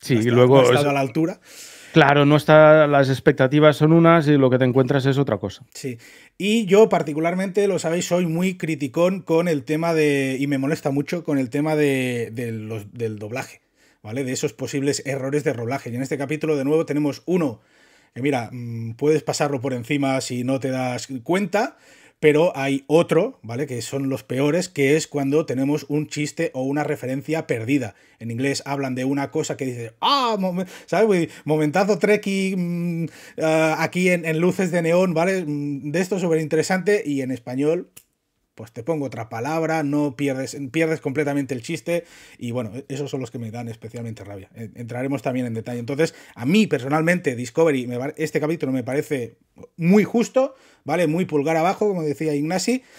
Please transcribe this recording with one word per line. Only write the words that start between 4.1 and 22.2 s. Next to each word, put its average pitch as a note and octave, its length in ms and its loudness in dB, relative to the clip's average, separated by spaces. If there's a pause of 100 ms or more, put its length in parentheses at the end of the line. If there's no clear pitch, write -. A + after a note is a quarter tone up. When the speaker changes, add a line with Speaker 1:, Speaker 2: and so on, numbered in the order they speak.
Speaker 1:
y D3 80 6
lo C3 120 6
que B2 100 4
te C3 60 4
encuentras C3 420 2
es C3+ 120 2
otra A#2 200 0
cosa. - 260 -10 (100)
Speaker 2:
Sí, B2 240 -12 (400)
y G#3+ 280 0
yo G3+ 220 8
particularmente, F3+ 760 0
lo F#3 140 0
sabéis, F3 260 -2
soy F3+ 200 2
muy F3+ 300 0
criticón D#3+ 680 -2
con E3 260 2
el D3 160 -2
tema E3 280 -2
de, C#3 460 2
y C#3 80 -2
me C#3+ 120 -2
molesta C#3+ 320 -2
mucho D3 340 -4
con D3 140 -2
el B2+ 120 -2
tema D3+ 240 -2
de, B2+ 580 0
de A#2 200 -8
los, G#2+ 400 -10
del A2+ 260 -6
doblaje, G#2+ 420 -10 (420)
¿vale? A#2 200 -8
De B2+ 100 -4
esos C#3 200 -4
posibles C#3 520 -4
errores C3+ 380 -4
de C#3+ 100 -2
doblaje. A#2 380 -6
Y A#2 60 -8
en B2+ 60 -6
este B2+ 160 -6
capítulo, D3 380 -2
de C3+ 80 -2
nuevo, D#3 220 0
tenemos D3 400 -2
uno D#3+ 340 -2 (540)
que, A#2+ 80 -10
mira, B2+ 300 -2
mm, A#2 400 -10
puedes D3 320 0
pasarlo C#3+ 360 -2
por C3 120 -4
encima C3+ 480 -2
si B2 240 -6
no C3 160 -2
te C3+ 100 -4
das B2+ 380 -6 (160)
cuenta, G3+ 520 -2 (460)